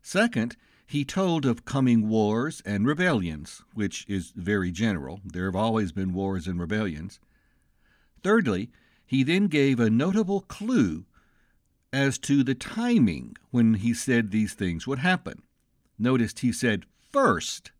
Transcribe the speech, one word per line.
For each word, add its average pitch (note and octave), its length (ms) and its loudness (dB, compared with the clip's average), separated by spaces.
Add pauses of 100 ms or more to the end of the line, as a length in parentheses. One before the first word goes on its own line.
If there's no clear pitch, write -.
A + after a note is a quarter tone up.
Second, F#3 540 0 (320)
he D3 160 -2
told E3 420 0
of A#2+ 200 0
coming A#2+ 420 4
wars A2 580 0
and G#2 220 0
rebellions, B2 760 -2 (100)
which G2+ 340 -4
is F#2+ 260 -4
very F#2 380 -2
general. F2 540 -4
There F2+ 180 -6
have F#2 140 -2
always A2 340 0
been F#2+ 220 -4
wars F#2+ 340 -4
and F2+ 100 -4
rebellions. F2 640 -6 (1040)
Thirdly, C#3 480 2 (340)
he C3 180 2
then F#3 240 2
gave C#3 300 4
a A2+ 120 4
notable F#3+ 500 2
clue C3+ 680 0 (880)
as C#3 280 0
to C#3+ 260 2
the C3 100 -2
timing B2+ 800 0 (160)
when A2+ 220 4
he A2+ 200 0
said A#2 380 0
these G#2+ 220 0
things E2+ 340 -4
would C3 120 -4
happen. - 440 -4 (560)
Notice A#2+ 400 0
he A#2+ 140 0
said G#2+ 320 -2 (260)
first - 680 0